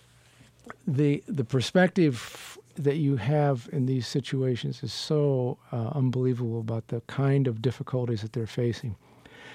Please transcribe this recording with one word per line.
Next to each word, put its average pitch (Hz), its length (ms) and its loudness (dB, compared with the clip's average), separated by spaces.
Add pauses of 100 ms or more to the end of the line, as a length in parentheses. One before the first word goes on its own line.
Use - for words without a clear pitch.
(880)
the, 143 400 2
the 147 180 -2
perspective 156 1120 2 (200)
that 143 200 2
you 139 200 2
have 139 560 2
in 135 140 0
these 131 200 0
situations 131 760 -2
is 117 100 -6
so, 139 680 0 (140)
uh, 117 220 -2
unbelievable 123 640 0
about 113 280 -4
the 117 140 -4
kind 139 460 2
of 113 120 -4
difficulties 120 640 -2
that 110 100 -8
they're 113 140 -4
facing. 120 480 -2 (600)